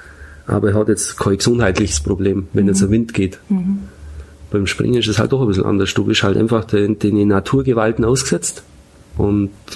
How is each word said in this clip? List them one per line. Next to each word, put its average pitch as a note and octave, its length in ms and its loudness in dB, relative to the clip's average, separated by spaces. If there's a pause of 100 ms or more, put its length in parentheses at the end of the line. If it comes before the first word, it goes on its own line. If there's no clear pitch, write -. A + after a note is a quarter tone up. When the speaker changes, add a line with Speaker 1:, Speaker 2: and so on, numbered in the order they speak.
(480)
Speaker 1:
Aber G#2 220 0
er G2 60 2
hat G#2+ 140 2
jetzt - 280 -2
kein G2 200 0
gesundheitliches G#2+ 640 0
Problem, F#2+ 520 -2
wenn G#2 120 2
Speaker 2:
Mhm. G2 40 4
Speaker 1:
jetzt G2 140 2
ein G2 80 2
Wind A2+ 220 0
geht. F#2+ 260 -4 (100)
Speaker 2:
Mhm. G3 300 -2 (720)
Speaker 1:
Beim G2+ 160 0
Springen A2+ 280 0
ist A2+ 120 0
es G#2 120 0
halt A2+ 120 2
doch C3 100 0
ein A#2+ 60 2
bisschen F#2+ 180 2
anders. G2 280 0
Du G#2+ 120 0
bist A2 180 0
halt G2+ 140 2
einfach A2 280 0
den, G#2 340 0
den G#2 280 2
Naturgewalten A2+ 760 0
ausgesetzt. - 600 -2 (540)
Und G2+ 340 0 (240)